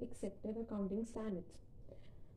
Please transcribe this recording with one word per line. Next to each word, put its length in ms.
accepted 560
accounting 500
standards? 420